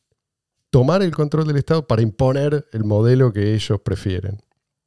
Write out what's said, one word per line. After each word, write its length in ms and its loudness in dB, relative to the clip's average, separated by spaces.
tomar 320 4
el 140 0
control 320 -2
del 100 0
Estado 300 -2
para 160 2
imponer 680 -2
el 120 -4
modelo 500 2
que 220 0
ellos 260 -2
prefieren. 580 -6